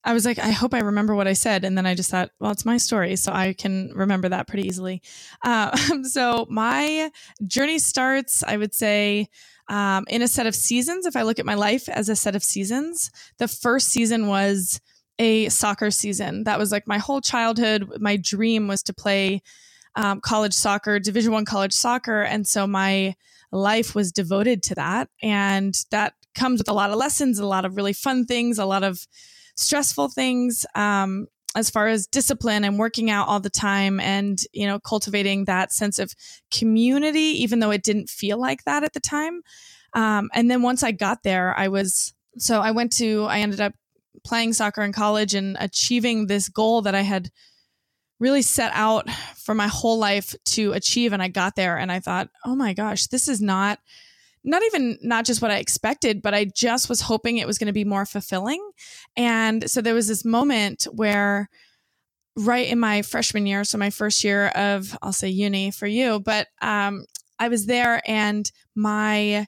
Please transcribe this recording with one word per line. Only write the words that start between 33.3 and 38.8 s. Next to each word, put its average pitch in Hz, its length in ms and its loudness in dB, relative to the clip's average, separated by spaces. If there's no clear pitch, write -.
the 196 120 -4
time 196 480 2
and, 196 420 0
you 208 140 -4
know, 202 140 -2
cultivating 196 680 -2
that 185 260 0
sense - 280 -2
of 196 160 -4
community, 254 680 2
even 247 400 2
though 214 100 2
it 208 140 0
didn't 214 260 0
feel 208 300 -4
like 247 240 -2
that 294 200 0